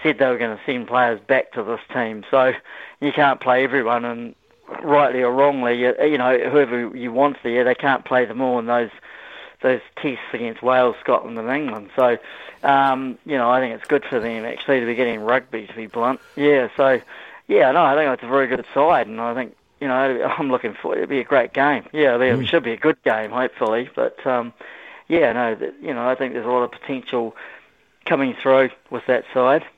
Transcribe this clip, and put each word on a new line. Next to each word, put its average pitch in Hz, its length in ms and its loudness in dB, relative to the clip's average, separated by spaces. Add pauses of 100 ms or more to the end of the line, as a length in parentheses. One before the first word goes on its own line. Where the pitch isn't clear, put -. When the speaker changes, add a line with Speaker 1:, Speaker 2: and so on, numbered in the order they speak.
Speaker 1:
said 156 160 0
they 135 80 2
were 123 100 2
gonna 113 300 -4
send 123 220 -6
players 120 380 0
back - 260 0
to 120 100 -6
this 107 180 -6 (140)
team, 110 360 -6
so 131 220 4 (480)
you 143 100 -2
can't 139 300 2
play 131 240 2
everyone, 120 400 0
and 117 300 -8 (480)
rightly 143 400 2
or 123 100 2
wrongly, 131 460 2
you, 123 240 2
you 151 160 2
know, 127 180 2 (140)
whoever 120 440 0
you 120 180 -8
want 135 300 2
there, 120 220 0
they 123 100 2
can't 135 300 0
play 127 220 0
them 113 160 -6
all 123 160 0
in 113 80 -6
those, 120 240 0 (720)
those 127 180 2 (160)
tests 131 280 -6 (100)
against 113 260 -8
Wales, 123 400 2
Scotland 117 380 -2
and 113 100 -6
England. 123 480 -6
So, 123 220 2 (440)
um, 135 640 2
you 147 140 -2
know, 120 120 2
I 127 100 4
think 120 160 -4
it's - 120 -16
good 143 160 2
for 123 160 -4
them, 113 240 -6
actually, 127 360 -2
to 117 60 -2
be 117 100 -2
getting 117 240 -2
rugby, 117 460 -2
to - 80 -20
be 113 120 -12
blunt. 120 340 -2 (160)
Yeah, 139 400 4
so, 135 240 4 (480)
yeah, 165 240 4
no, 170 120 4
I 139 100 4
think 147 180 2
it's 127 120 -6
a 117 40 -10
very 135 200 2
good 120 260 -4
side, 143 320 4
and 110 120 -10
I 117 160 -4
think, 110 220 -8 (240)
you 143 80 -6
know, 127 60 -2 (420)
I'm 143 140 -4
looking 120 240 -2
for - 200 -8
it. - 40 -2
It'll 87 120 -4
be 139 100 -2
a 117 40 -4
great 123 300 0
game. 143 380 0
Yeah, 143 240 2
it 120 40 0
Speaker 2:
Mm. 127 260 2
Speaker 1:
should 147 180 0
be 117 80 -4
a 113 40 -8
good 156 260 0
game, 110 280 -2
hopefully, 120 640 -2
but, - 320 -4
um, 120 260 -2 (560)
yeah, 156 240 2
no, 117 240 -2
th-, - 260 -6
you 156 100 -6
know, 120 160 -4
I 131 60 2
think 131 200 -4
there's 117 120 -6
a 123 40 -2
lot 123 120 2
of 117 80 -4
potential 123 640 -6 (720)
coming 139 340 0
through 131 300 4 (200)
with 120 160 -8
that 123 180 2 (100)
side. 131 300 2 (140)